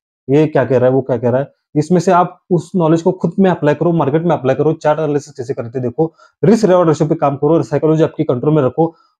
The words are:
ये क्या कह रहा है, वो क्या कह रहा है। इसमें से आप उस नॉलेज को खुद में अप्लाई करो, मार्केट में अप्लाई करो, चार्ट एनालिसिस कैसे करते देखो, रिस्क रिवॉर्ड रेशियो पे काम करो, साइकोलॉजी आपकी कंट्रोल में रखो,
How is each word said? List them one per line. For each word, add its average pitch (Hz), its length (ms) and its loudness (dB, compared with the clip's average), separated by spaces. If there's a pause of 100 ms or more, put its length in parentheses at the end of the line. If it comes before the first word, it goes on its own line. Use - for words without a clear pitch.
(280)
ये 147 200 2
क्या 151 180 0
कह 127 120 0
रहा 123 120 2
है, 127 40 2
वो 135 80 2
क्या 127 160 -4
कह 120 120 -2
रहा 123 120 0
है। 143 120 -12 (220)
इसमें 151 240 0
से 180 120 0
आप 175 280 0 (120)
उस 165 240 -2
नॉलेज 165 260 2
को 185 120 0
खुद 170 260 -6
में 190 100 4
अप्लाई 147 260 0
करो, 160 180 -2
मार्केट 165 300 0
में 175 80 0
अप्लाई 131 240 -2
करो, 147 180 0
चार्ट 151 260 -2
एनालिसिस 147 340 -4
कैसे 127 200 -10
करते 123 260 -8
देखो, 123 260 -2 (380)
रिस्क 214 220 4
रिवॉर्ड 180 240 4
रेशियो 151 200 0
पे 156 60 0
काम 143 220 -2
करो, 151 260 0
साइकोलॉजी 156 400 0
आपकी 156 200 -4
कंट्रोल 131 320 0
में 151 80 2
रखो, 160 300 -2 (260)